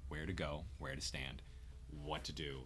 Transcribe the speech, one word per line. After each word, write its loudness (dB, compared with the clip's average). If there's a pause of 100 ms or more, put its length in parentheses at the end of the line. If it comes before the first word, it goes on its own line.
where 2
to 4
go, 4 (140)
where 0
to -2
stand, 0 (480)
what 0
to 0
do 0